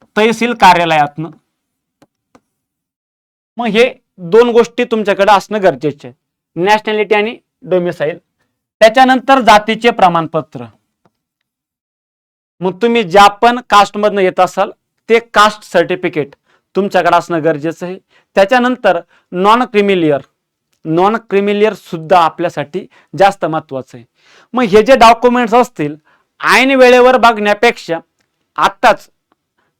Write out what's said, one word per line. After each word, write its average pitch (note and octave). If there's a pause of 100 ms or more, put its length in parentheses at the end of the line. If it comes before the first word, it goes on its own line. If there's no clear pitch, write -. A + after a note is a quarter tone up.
(160)
तहसील A3+
कार्यालयातनं. E3 (2250)
मग A#3+
हे A3+ (240)
दोन G#3+
गोष्टी A#3
तुमच्याकडे G3+
असणं G3+
गरजेचे D3
आहे, B2 (500)
नॅशनॅलिटी G#3+
आणि G#3+ (240)
डोमिसाईल. F3 (600)
त्याच्यानंतर B3+
जातीचे A3
प्रमाणपत्र, E3 (2000)
मग F#3
तुम्ही A#3
ज्या G3
पण A#3+ (100)
कास्टमधनं G3+
येत F#3
असाल, F#3 (380)
ते A3+
कास्ट G#3+
सर्टिफिकेट E3+ (420)
तुमच्याकडे F#3
असणं E3
गरजेचं D#3+
आहे. F#3 (360)
त्याच्यानंतर A#3 (320)
नॉन G3+
क्रिमिलियर, F#3 (640)
नॉन F3+
क्रिमिलियर G#3
सुद्धा E3+
आपल्यासाठी E3 (320)
जास्त F#3+
महत्त्वाचं D3+
आहे. A#2 (480)
मग B3
हे G#3+
जे C4
डॉक्युमेंट्स A#3
असतील, D#3 (480)
ऐन A3
वेळेवर B3+
बघण्यापेक्षा G#3 (580)
आत्ताच G3 (680)